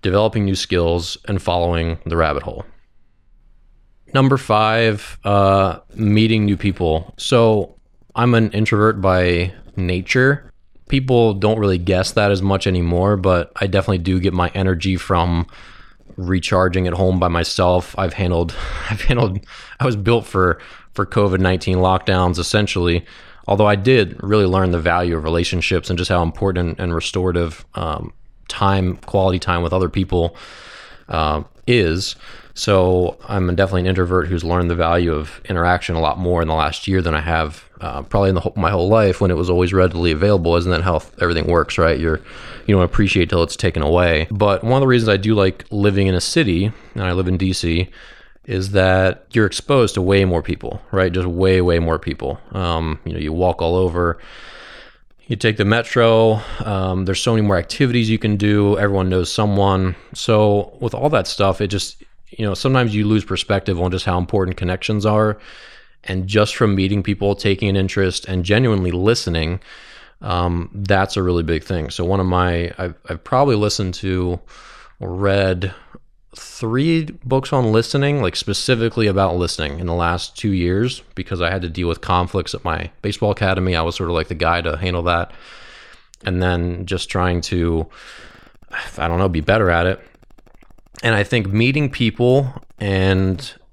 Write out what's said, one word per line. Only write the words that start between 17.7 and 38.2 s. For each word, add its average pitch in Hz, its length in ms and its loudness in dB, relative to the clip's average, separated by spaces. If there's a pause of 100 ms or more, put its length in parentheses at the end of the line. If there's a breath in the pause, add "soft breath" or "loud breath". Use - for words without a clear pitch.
I've 95 160 -2
handled, 87 400 -2 (180)
<laughs> - 180 -8
I've 101 120 -4
handled, 107 380 2 (380 loud breath)
I - 60 -2
was 120 120 0
built 110 280 2
for, 92 340 0 (360 loud breath)
for 101 120 -2
covid 98 320 2
nineteen 92 400 2
lockdowns, 92 600 2
essentially. 87 680 0 (420 loud breath)
Although 104 200 4
I 104 100 4
did 107 460 2
really 101 240 2
learn 92 260 2
the 85 80 0
value 87 360 0
of 78 60 -4
relationships 85 680 -2
and 87 80 -2
just 90 120 -4
how 87 120 2
important 87 580 -2
and 87 140 -4
restorative, 87 680 -4 (100)
um, 80 380 -8 (360)
time, 95 480 0
quality 95 420 0
time 87 240 -2
with 85 100 -2
other 92 160 0
people, 87 460 -2 (760 loud breath)
uh, 78 340 -2 (240)
is. 95 500 0 (380 loud breath)
So 92 600 2 (120)
I'm 92 260 -2
definitely 92 280 0
an 90 40 0
introvert 92 400 0
who's 85 160 -2
learned 87 260 0
the 87 60 0
value 85 400 2
of 76 340 -8
interaction 87 460 0
a 82 60 0
lot 76 180 0
more 87 240 0
in 80 60 -2
the 80 60 0
last 76 340 -2
year 95 120 2
than 82 140 0
I 78 60 0
have, 80 440 -4 (160)
uh, 71 220 -10
probably 98 280 0